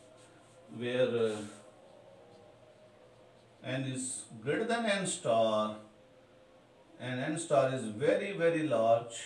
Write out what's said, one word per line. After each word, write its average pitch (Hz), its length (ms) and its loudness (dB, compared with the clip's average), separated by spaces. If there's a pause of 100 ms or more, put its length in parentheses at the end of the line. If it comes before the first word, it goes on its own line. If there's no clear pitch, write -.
(760)
where, 123 340 2
uh, 113 280 2 (2250)
n 131 200 -4
is - 400 -8 (180)
greater 156 220 -2
than 226 220 -2
n 196 200 0
star 110 680 0 (1200)
and 127 200 -6
n 156 180 -4
star 131 360 4
is 113 100 -2
very, 160 480 0
very 160 340 2
large. 117 600 4